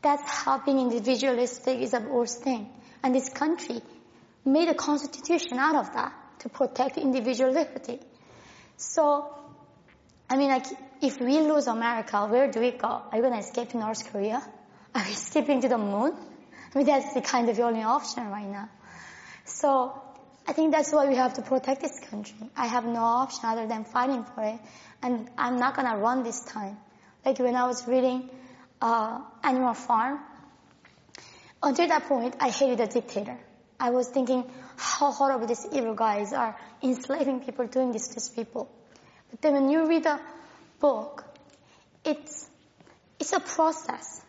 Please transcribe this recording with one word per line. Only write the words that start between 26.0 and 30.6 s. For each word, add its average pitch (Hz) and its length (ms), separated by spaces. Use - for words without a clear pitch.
this 226 180
time. 208 360
Like, 262 140
when 247 160
I 247 100
was 247 220
reading, 254 420
uh, 233 400
Animal 254 300
Farm, 247 460